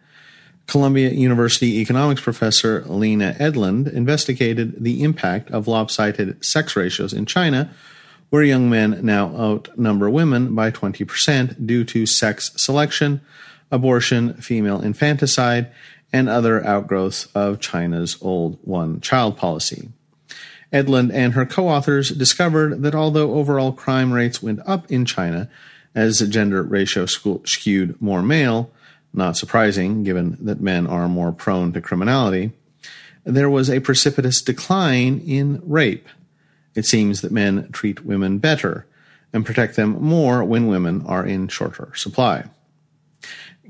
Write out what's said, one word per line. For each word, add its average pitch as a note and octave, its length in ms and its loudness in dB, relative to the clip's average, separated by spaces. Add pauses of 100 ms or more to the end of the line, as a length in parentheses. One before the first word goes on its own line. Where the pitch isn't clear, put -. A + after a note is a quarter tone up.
(680)
Columbia C3+ 420 4
University A#2+ 680 2
economics C3 420 0
professor A2 640 0
Lena G#2 540 0
Edlund C3+ 520 0
investigated A#2+ 920 -2
the A#2+ 180 -2
impact A#2 480 -2
of G#2+ 180 -4
lopsided G#2+ 800 -2
sex - 300 -2
ratios F#2+ 360 -2
in G#2 140 -4
China, D#3 480 0 (560)
where D3+ 140 4
young C3 260 4
men G#2+ 340 2
now G2+ 320 2
outnumber G#2+ 760 0
women B2+ 440 2
by A2 160 2
twenty G2+ 360 -6
percent B2+ 600 0
due A#2 200 2
to A#2 200 0
sex - 500 0
selection, C#3+ 640 0 (500)
abortion, B2 640 2
female G#2 460 -2
infanticide, B2 920 0 (420)
and C3 160 2
other A2+ 340 2
outgrowths G2 720 0
of G2+ 260 0
China's E2+ 640 -4
old E2+ 400 -2
one-child F#2 760 -2
policy. - 520 -6 (840)
Edlund C3+ 420 2
and B2 200 2
her C3 120 0
co-authors C#3+ 640 0
discovered D#3 760 0
that D3 100 0
although D#3 400 2
overall C#3 380 0
crime C3 420 0
rates A#2+ 300 -2
went G#2+ 240 -4
up F#3 240 -2
in B2+ 120 2
China F2+ 460 -2 (460)
as A2 240 2
the G#2+ 80 2
gender G2+ 340 0
ratio G2+ 440 -2
sku-, - 420 -4
skewed F#2 520 0
more G2 220 0
male, A#2 480 2 (440)
not F2+ 220 -2
surprising G#2 680 0
given F2+ 360 -2
that G#2+ 220 -4
men F2+ 240 0
are F2 220 -2
more F2 240 -2
prone F2 420 -2
to F2 80 -6
criminality, G#2 680 0 (720)
there C#3 260 2
was C3+ 200 2
a C3 100 0
precipitous C3 640 0
decline C3+ 840 0
in C#3+ 400 -2
rape. D#3+ 420 0 (680)
It A2 100 -2
seems G#2 360 2
that F2 100 -6
men G2+ 400 0
treat - 340 -6
women G2 320 0
better C#3 480 0 (480)
and A2+ 120 -2
protect A#2+ 300 -2
them G#2+ 240 0
more C#3+ 440 2
when A2+ 240 2
women F2+ 400 0
are F#2 180 -2
in F#2+ 220 -4
shorter - 480 -8
supply. G2 500 -2 (1200)